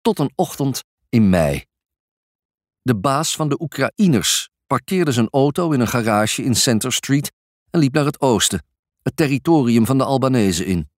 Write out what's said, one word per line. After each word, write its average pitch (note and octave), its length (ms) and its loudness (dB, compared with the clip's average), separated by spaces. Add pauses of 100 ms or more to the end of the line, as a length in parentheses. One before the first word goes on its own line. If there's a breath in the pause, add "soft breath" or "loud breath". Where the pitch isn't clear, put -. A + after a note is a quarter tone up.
Tot A3 180 -2
een C#3 160 -2
ochtend C#3 500 -6 (240)
in G#2+ 220 4
mei. D2+ 340 0 (1160)
De B2 140 0
baas C#3 400 -2
van D#3 120 -2
de C#3 120 -2
Oekraïners C#3 880 0 (160)
parkeerde D3+ 460 -2
zijn A2+ 180 0
auto D3 400 0
in C3+ 100 0
een A#2 80 0
garage A2 540 0
in A#2 120 0
Center A#2 380 0
Street - 400 -2 (380)
en E3+ 100 0
liep C3+ 120 2
naar D3 120 0
het C#3+ 160 -4
oosten, G2+ 420 0 (400)
het - 140 -6
territorium C3 720 2
van C3+ 120 0
de C3 60 2
Albanese B2 600 0
in. E2 340 -4